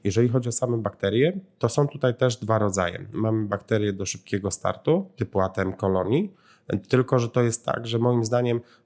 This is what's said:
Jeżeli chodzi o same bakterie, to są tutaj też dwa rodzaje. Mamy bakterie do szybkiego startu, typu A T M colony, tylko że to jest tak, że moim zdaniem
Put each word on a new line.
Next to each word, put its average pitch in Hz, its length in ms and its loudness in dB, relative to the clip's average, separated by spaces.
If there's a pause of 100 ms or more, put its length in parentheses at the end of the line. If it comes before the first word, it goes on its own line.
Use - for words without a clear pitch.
Jeżeli 110 260 2
chodzi 120 200 -2
o - 20 -4
same 120 260 -2
bakterie, 113 640 0 (180)
to 117 120 2
są 143 180 2
tutaj 127 280 -2
też 127 220 0
dwa 107 220 0
rodzaje. 95 520 -2
Mamy 110 360 -2
bakterie 101 460 -2
do 95 120 -8
szybkiego 98 460 -6
startu, 160 640 -2
typu 101 260 -2
A 95 80 0
T - 120 -4
M 95 120 -2
colony, 98 560 0 (580)
tylko 127 320 2
że 117 100 -2
to 127 120 0
jest 117 240 0
tak, 117 220 -2
że 113 120 -2
moim 120 260 2
zdaniem 120 360 0 (240)